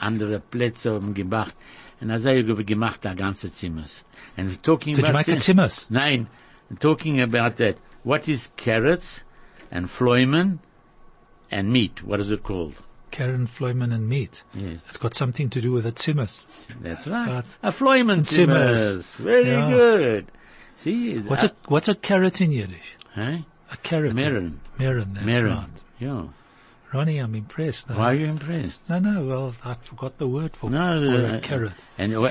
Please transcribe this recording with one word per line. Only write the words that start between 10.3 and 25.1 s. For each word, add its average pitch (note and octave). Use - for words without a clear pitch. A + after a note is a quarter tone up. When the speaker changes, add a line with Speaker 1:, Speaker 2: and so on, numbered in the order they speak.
Speaker 1:
and G2
meat? A#2+
What G2
is G2+
it G#2+
called? E2+
Speaker 2:
Carrot, B2+
fleimen B2
and A2
meat. B2
Speaker 1:
Yes. F#2+
Speaker 2:
It's -
got -
something C3+
to B2+
do A#2+
with A#2+
the A#2
Zimmers. C#3+
Speaker 1:
That's E2+
right. A#3
Speaker 2:
But G#3+
Speaker 1:
A F#3+
fleimen B3
Speaker 2:
Zimmers. C3
Speaker 1:
Zimmers. -
Very B3
Speaker 2:
Yeah. B3
Speaker 1:
good. G#3+
See, A3
Speaker 2:
What's A2
Speaker 1:
uh, G#3
Speaker 2:
a, -
what's D3
a G3+
carrot F#3
in E3+
Yiddish? F#2+
Speaker 1:
Hey? C#3+
Speaker 2:
A -
carrot. D3+
Speaker 1:
Meren. A#2
Speaker 2:
Meren, B2+